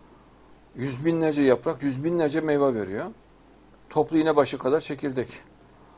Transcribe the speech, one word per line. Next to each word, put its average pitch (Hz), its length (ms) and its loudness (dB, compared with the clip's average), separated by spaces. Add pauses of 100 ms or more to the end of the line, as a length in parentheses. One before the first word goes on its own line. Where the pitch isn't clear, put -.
(760)
Yüz 131 300 -6
binlerce 160 360 0
yaprak, 135 420 2
yüz 135 200 -2
binlerce 160 380 0
meyve 143 340 2
veriyor. 104 300 -4 (840)
Toplu 156 280 0
iğne 156 180 4
başı 143 220 2
kadar 131 220 0
çekirdek. 131 500 -6 (680)